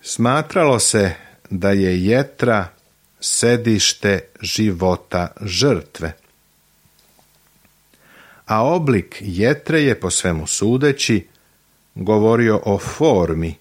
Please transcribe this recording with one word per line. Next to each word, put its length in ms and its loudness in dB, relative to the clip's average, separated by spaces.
Smatralo 760 0
se 340 2
da 220 0
je 340 0
jetra 640 0
sedište 1000 0
života 880 -2
žrtve. 720 -4
A 180 0
oblik 560 0
jetre 640 0
je, 180 2
po 100 -4
svemu 380 -2
sudeći, 800 0
govorio 680 2
o 120 0
formi 840 0